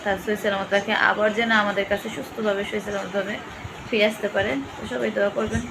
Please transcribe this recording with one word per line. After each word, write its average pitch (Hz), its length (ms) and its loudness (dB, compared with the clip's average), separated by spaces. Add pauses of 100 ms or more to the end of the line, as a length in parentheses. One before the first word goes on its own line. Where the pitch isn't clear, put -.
তার 196 140 0
সহি 208 260 -2
সালামত 196 300 0
রাখে, 202 200 2 (160)
আবার 208 240 4
যেন 226 180 2
আমাদের 202 400 4
কাছে 202 180 -2
সুস্থভাবে, 208 540 -2
সহি 208 220 -4
সালামতভাবে 202 500 -4 (520)
ফিরে 214 180 4
আসতে 214 220 0
পারে। 202 240 0 (220)
তো - 80 -10 (100)
সবাই 240 200 0
দোয়া 202 260 2
করবেন। 220 340 0